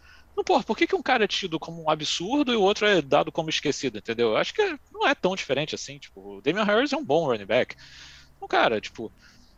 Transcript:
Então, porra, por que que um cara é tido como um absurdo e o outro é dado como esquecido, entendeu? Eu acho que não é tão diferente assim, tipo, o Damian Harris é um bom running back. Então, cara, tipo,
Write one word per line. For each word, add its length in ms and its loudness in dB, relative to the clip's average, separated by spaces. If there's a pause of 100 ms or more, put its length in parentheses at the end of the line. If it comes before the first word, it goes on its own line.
(320)
Então, 120 -4
porra, 180 2
por 140 -4
que 100 2
que 80 -2
um 80 -2
cara 220 2
é 40 -2
tido 300 -4
como 240 -12
um 60 -2
absurdo 640 0
e 40 0
o 40 0
outro 260 2
é 140 6
dado 320 2
como 160 -2
esquecido, 500 -2
entendeu? 320 0
Eu 60 2
acho 160 0
que 260 -2 (140)
não 160 0
é 60 2
tão 200 -2
diferente 400 -4
assim, 220 -10
tipo, 400 -16
o 60 -16
Damian 220 0
Harris 280 2
é 40 -2
um 80 -6
bom 200 2
running 220 0
back. 280 2 (640)
Então, 100 -14
cara, 320 2
tipo, 320 -10 (480)